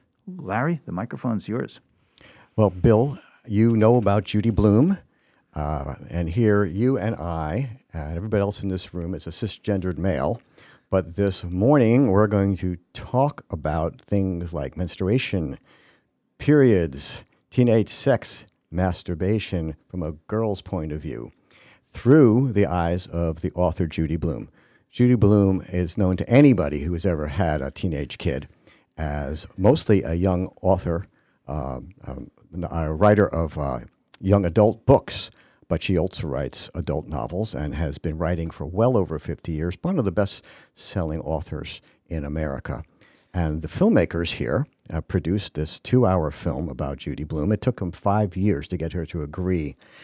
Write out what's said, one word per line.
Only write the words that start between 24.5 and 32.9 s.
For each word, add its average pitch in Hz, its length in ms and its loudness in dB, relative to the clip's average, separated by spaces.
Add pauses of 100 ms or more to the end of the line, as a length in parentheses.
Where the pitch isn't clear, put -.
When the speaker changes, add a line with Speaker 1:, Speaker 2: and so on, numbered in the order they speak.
Speaker 2:
Judy 123 240 4
Blume 101 540 4
is 90 280 -2
known 92 200 2
to - 120 -4
anybody 95 520 6
who 82 120 -2
has 87 140 -2
ever 76 220 0
had 76 340 0
a 67 80 -4
teenage 73 480 -6
kid 67 300 -4 (500)
as 73 480 -6 (100)
mostly 107 460 4
a 80 120 -2
young 90 460 0
author, 90 460 0 (400)
uh, 67 320 -8 (260)
um, 64 280 -12 (360)
a 78 240 -4